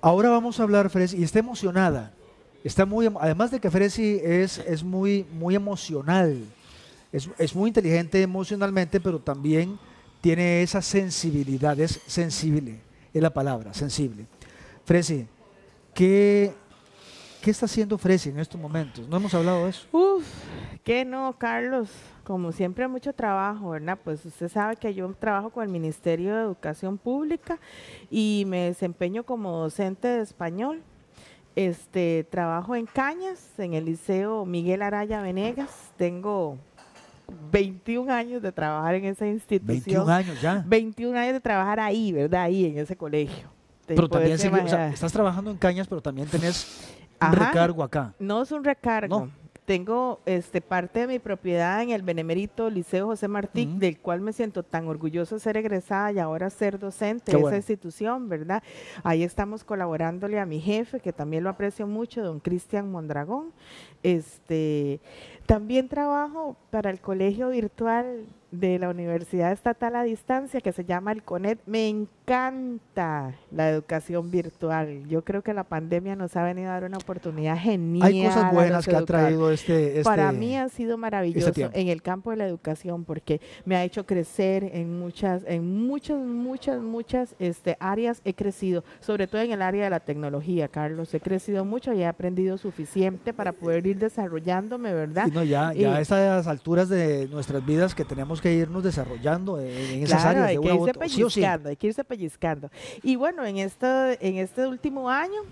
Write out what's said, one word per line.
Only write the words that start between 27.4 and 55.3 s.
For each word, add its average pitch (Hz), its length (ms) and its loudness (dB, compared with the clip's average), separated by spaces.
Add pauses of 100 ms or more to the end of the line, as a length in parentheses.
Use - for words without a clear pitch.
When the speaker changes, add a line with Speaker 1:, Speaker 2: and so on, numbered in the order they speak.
Speaker 2:
y 214 360 2
me 180 200 0
desempeño 180 580 -4
como 220 260 -6
docente 185 560 -4
de 247 140 0
español. 214 640 -6 (720)
Este, 170 720 0
trabajo 175 460 -2
en 233 100 -4
Cañas, 349 600 -4 (100)
en 175 160 -4
el 160 120 0
Liceo 196 600 -2
Miguel 180 360 0
Araya 208 380 -2
Venegas. 214 760 -4
Tengo 180 600 -2 (920)
veintiún 202 600 -2
años 240 300 -2
de 196 120 -4
trabajar 156 420 0
en 190 120 -2
esa 196 200 -2
institución. 208 400 -2
Speaker 1:
Veintiún 160 440 2
años 175 300 2
ya. 170 240 2
Speaker 2:
Veintiún 226 520 0
años 240 160 0
de 262 80 -2
trabajar 208 400 0
ahí, 214 320 0
¿verdad? 165 320 2
Ahí, 180 220 4
en 147 120 -2
ese 151 160 -4
colegio. 151 540 -4 (380)
Te 160 100 0
Speaker 1:
Pero 165 120 6
también 160 300 4
Speaker 2:
puedes - 20 0
Speaker 1:
sigue, 190 140 2
o 185 140 4
sea, 170 100 4
Speaker 2:
imaginar. 156 160 0
Speaker 1:
estás 165 180 -4
trabajando 202 380 0
en 202 60 -6
Cañas, 185 320 0
pero 170 120 -6
también 139 280 -6
tenés - 680 -4 (240)
un 165 120 6
Speaker 2:
Ajá. 196 140 6
Speaker 1:
recargo 170 360 4
acá. 131 380 -2
Speaker 2:
No 208 220 -2
es 269 100 -4
un 302 100 -4
recargo. 214 640 0
Speaker 1:
No. 143 140 -16 (260)
Speaker 2:
Tengo, 220 600 0
este, 180 340 0
parte 180 400 -2
de 247 60 0
mi 254 140 -2
propiedad 185 600 0
en 240 100 -2
el 214 120 -2
Benemérito 180 680 -2
Liceo 185 360 -2
José 214 220 -2
Martí, 196 420 -2
Speaker 1:
Ujú. 180 80 -4
Speaker 2:
del 180 220 0
cual 175 200 -2
me 208 120 -4
siento 208 320 -4
tan 165 240 -4
orgullosa 160 480 -4